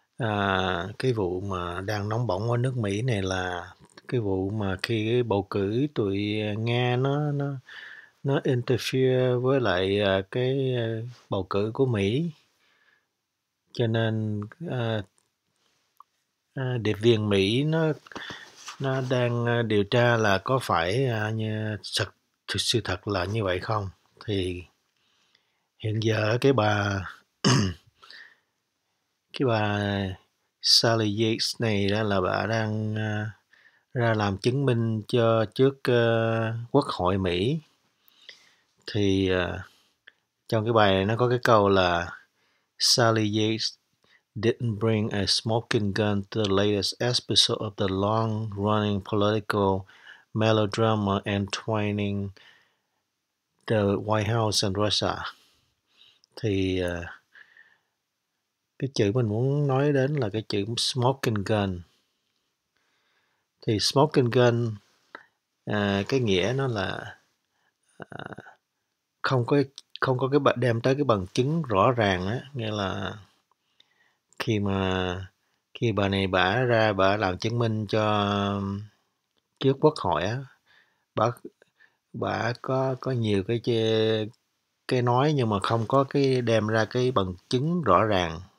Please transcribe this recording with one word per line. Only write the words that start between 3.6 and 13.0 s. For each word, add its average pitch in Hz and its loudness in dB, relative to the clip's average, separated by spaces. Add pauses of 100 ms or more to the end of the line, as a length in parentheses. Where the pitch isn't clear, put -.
cái 127 -2
vụ 98 -2
mà 98 -4
khi 110 -2
cái 123 2
bầu 101 -2
cử 107 -2
tụi 104 -2 (140)
Nga 120 0
nó, 143 -2
nó, 139 -4 (760)
nó 139 0
interfere 127 0
với 131 2
lại, 98 2
à, 98 2 (100)
cái, 127 -2
à, 117 -2 (440)
bầu 98 -4
cử 101 -2
của 135 0
Mỹ. 120 0 (1400)